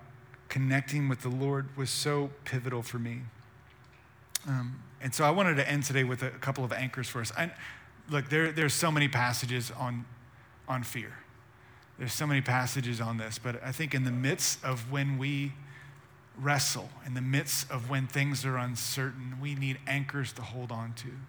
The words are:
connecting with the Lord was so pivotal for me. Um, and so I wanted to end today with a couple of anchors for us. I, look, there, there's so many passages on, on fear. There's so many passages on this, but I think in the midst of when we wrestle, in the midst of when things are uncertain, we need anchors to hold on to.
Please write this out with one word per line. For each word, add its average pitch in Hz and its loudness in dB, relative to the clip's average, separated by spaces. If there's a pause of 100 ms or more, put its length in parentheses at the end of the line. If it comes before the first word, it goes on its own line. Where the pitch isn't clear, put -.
(480)
connecting 139 2
with 123 0
the 127 0
Lord 135 0
was 135 0
so 143 2 (140)
pivotal 123 -2
for 120 -4
me. 117 -2 (1300)
Um, 131 -2 (180)
and 131 -4
so 156 4
I 147 8
wanted 180 6
to 139 4
end 143 2
today 135 4
with 127 0
a 131 -2
couple 131 -2
of 113 -2
anchors 127 -4
for 120 -4
us. 113 -4
I, 165 0 (580)
look, 147 2
there, 160 4
there's 151 2
so 170 4
many 147 6
passages 120 0
on, 120 -2 (640)
on 127 0
fear. - -8 (840)
There's 123 -4
so 156 0
many 139 4
passages 123 2
on 113 0
this, 110 -4
but 120 -4
I 131 -4
think 147 -2
in 131 4
the 127 2
midst 135 2
of 127 -2
when 139 0
we 139 -2 (840)
wrestle, 135 2 (180)
in 127 -4
the 127 -2
midst 135 0
of 123 -4
when 135 0
things 139 2
are 131 0
uncertain, 127 -2
we 143 -4
need 135 0
anchors 139 0
to 123 -10
hold 120 -6
on 113 -4
to. 131 -10 (180)